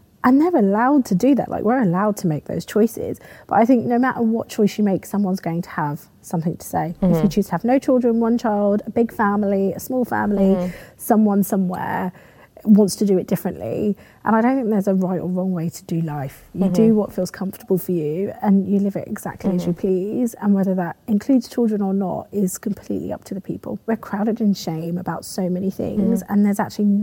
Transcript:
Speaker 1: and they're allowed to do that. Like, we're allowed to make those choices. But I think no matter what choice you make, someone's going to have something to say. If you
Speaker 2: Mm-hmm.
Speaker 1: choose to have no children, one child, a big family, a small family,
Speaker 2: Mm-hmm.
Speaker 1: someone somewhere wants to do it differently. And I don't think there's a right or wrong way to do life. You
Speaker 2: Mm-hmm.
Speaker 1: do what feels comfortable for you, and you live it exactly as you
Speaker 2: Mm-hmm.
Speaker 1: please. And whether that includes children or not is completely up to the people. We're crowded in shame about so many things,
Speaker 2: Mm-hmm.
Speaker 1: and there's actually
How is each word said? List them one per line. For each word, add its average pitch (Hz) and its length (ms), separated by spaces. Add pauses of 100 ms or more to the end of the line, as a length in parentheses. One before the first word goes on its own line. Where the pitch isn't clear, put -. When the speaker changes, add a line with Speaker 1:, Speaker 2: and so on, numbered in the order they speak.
(240)
Speaker 1:
and 254 180
they're 349 140
allowed 240 500
to 190 100
do 247 200
that. 214 140
Like, - 140
we're 254 180
allowed 208 360
to 190 100
make 151 180
those 170 200
choices. - 540 (280)
But - 100
I 226 80
think 240 200
no 240 120
matter 247 240
what 226 280
choice - 280
you 214 60
make, 196 220
someone's 196 340
going 170 220
to - 100
have 151 360 (140)
something 165 360
to - 100
say. 170 340
If 185 80
you 170 60
Speaker 2:
Mm-hmm. 165 140
Speaker 1:
choose 196 160
to - 80
have 170 100
no 254 160
children, 240 400
one 233 180
child, 208 480
a - 40
big 233 240
family, 202 600
a - 60
small 254 240
family, 196 520
Speaker 2:
Mm-hmm. 180 160 (260)
Speaker 1:
someone 208 460
somewhere 185 680 (540)
wants 208 320
to 214 80
do 196 120
it - 100
differently. 190 680 (300)
And 220 100
I 220 60
don't 254 160
think 233 120
there's 208 200
a 196 40
right 185 280
or 170 80
wrong 185 240
way 170 160
to - 160
do 165 160
life. 147 520
You 180 120
Speaker 2:
Mm-hmm. 185 80
Speaker 1:
do 220 220
what 208 180
feels 185 180
comfortable - 460
for 180 160
you, 165 480
and 196 260
you 196 120
live 196 180
it - 100
exactly - 480
as 175 100
you 175 60
Speaker 2:
Mm-hmm. 170 80
Speaker 1:
please. 208 640
And 208 120
whether 190 220
that 175 220 (100)
includes 233 400
children 214 340
or 190 120
not 196 400
is 196 240
completely 202 560
up 208 100
to - 100
the 196 60
people. - 460
We're 226 100
crowded 220 460
in 208 120
shame 170 440
about 175 260
so - 260
many 185 220
things, 202 520
Speaker 2:
Mm-hmm. - 100
Speaker 1:
and 208 120
there's 202 140
actually 208 300 (140)